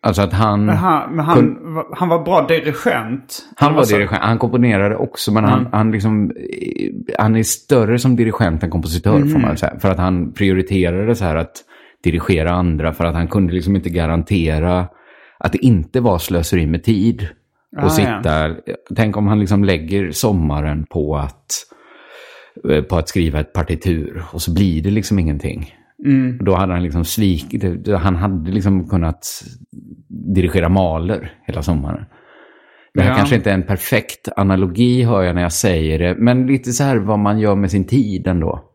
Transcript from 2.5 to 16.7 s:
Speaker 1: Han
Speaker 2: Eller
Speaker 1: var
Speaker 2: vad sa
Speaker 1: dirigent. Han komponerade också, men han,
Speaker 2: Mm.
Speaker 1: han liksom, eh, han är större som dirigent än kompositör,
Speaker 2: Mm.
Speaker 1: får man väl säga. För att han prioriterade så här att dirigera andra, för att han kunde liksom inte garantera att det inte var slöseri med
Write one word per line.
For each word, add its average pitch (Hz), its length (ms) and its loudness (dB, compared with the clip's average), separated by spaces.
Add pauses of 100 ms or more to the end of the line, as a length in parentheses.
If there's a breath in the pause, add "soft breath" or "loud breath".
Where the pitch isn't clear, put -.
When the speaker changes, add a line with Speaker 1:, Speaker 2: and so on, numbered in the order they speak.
Speaker 1:
Han 143 120 2
Speaker 2:
Eller 156 80 2
Speaker 1:
var 156 60 4
Speaker 2:
vad 123 60 4
sa 104 100 2
Speaker 1:
dirigent. 101 240 -2
Han 110 160 2
komponerade 110 580 2
också, - 360 -4
men 107 120 2
han, - 160 4
Speaker 2:
Mm. 123 140 -4
Speaker 1:
han 107 180 2
liksom, 107 400 0
eh, - 580 -8 (300)
han 110 160 2
är 110 80 2
större 117 560 2
som 127 160 4
dirigent 107 480 0
än 85 60 -2
kompositör, 82 460 0
Speaker 2:
Mm. 143 140 4
Speaker 1:
får 156 100 2
man 131 100 2
väl - 80 -2
säga. - 220 -4
För 98 120 2
att 95 60 0
han 90 360 0
prioriterade 95 840 0
så 95 100 -4
här 78 100 0
att 80 180 -4 (500 soft breath)
dirigera 82 480 2
andra, 82 420 0
för 85 120 -2
att 82 100 -2
han 82 120 0
kunde 90 260 0
liksom 92 220 0
inte 90 140 -2
garantera 85 1000 0 (500 soft breath)
att - 140 -2
det - 140 -2
inte 110 360 2
var 107 160 2
slöseri 85 500 0
med 85 160 -2